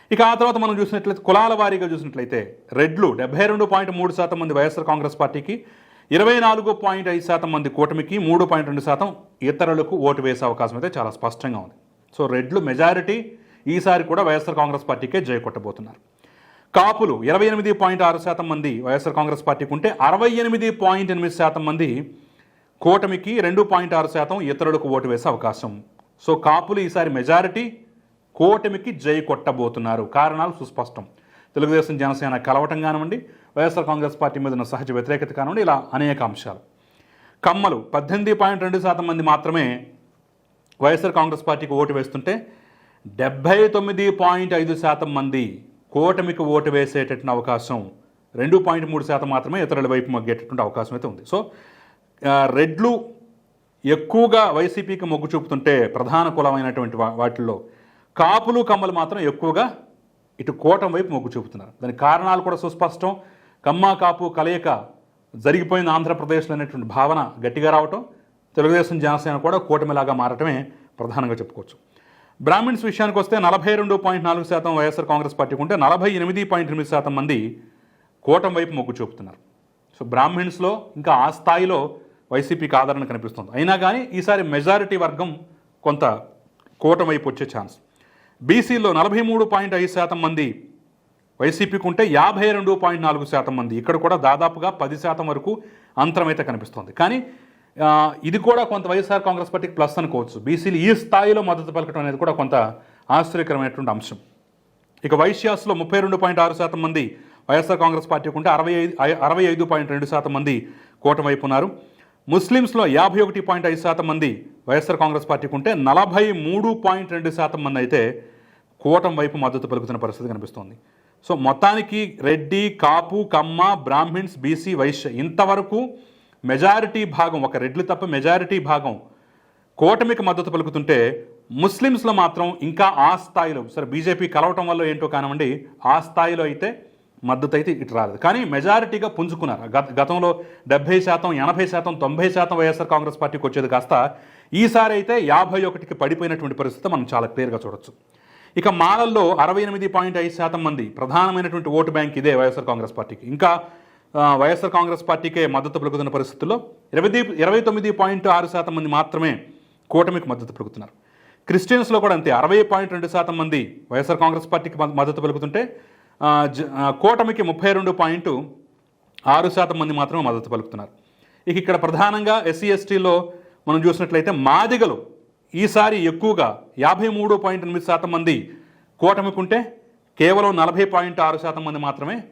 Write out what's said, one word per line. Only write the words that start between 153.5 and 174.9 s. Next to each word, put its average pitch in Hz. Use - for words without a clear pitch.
ఆ, 147
వైఎస్ఆర్ 160
కాంగ్రెస్ 170
పార్టీకే 165
మద్దతు 139
పలుకుతున్న 143
పరిస్థితుల్లో 151
ఇరవై, 202
ఇరవై 185
తొమ్మిది 214
పాయింట్ 196
ఆరు 175
శాతం 170
మంది 156
మాత్రమే 156
కూటమికి 175
మద్దతు 120
పలుకుతున్నారు. 104
క్రిస్టియన్స్లో 220
కూడా 196
అంతే, 151
అరవై 156
పాయింట్ 196
రెండు 170
శాతం 170
మంది 151
వైఎస్ఆర్ 143
కాంగ్రెస్ 165
పార్టీకి 160
మద్-, 147
మద్దతు 143
పలుకుతుంటే, 147
ఆ, 147
జ-, 139
ఆ, 139
కూటమికి 220
ముప్పై 180
రెండు 190
పాయింట్ 175
ఆరు 160
శాతం 170
మంది 156
మాత్రమే 147
మద్దతు 117
పలుకుతున్నారు. 110
ఇక 165
ఇక్కడ 180
ప్రధానంగా 208
ఎస్సీ, 165
ఎస్టీలో 185
మనం 160
చూసినట్లయితే, 170
మాదిగలు 175